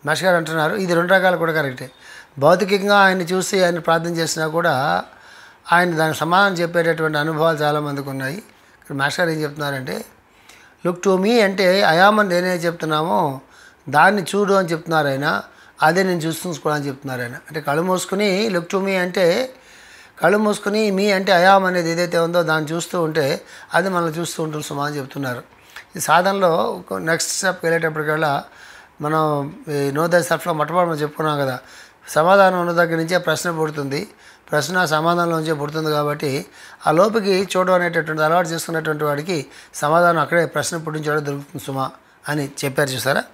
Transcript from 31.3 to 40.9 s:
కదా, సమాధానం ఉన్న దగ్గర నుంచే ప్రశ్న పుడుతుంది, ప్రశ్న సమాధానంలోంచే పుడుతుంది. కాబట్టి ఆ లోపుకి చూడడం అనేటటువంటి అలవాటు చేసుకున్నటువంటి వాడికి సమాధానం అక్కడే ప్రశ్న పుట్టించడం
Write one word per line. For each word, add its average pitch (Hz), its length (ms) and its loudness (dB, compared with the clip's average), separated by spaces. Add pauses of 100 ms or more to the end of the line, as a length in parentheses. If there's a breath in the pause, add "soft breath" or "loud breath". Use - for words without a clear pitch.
కదా, 131 200 -4 (500 loud breath)
సమాధానం 185 500 6
ఉన్న 175 120 -2
దగ్గర 170 240 2
నుంచే 165 220 0
ప్రశ్న 170 340 -2
పుడుతుంది, 156 580 -4 (420 loud breath)
ప్రశ్న 170 340 0
సమాధానంలోంచే 165 680 0
పుడుతుంది. 151 380 -4
కాబట్టి 147 540 -2 (420 loud breath)
ఆ 151 40 2
లోపుకి 196 560 2 (100)
చూడడం 185 160 2
అనేటటువంటి 165 500 0
అలవాటు 165 240 2
చేసుకున్నటువంటి 160 560 -4
వాడికి 151 420 -4 (300 loud breath)
సమాధానం 165 440 4
అక్కడే 165 260 2
ప్రశ్న 151 320 -4
పుట్టించడం 151 480 -4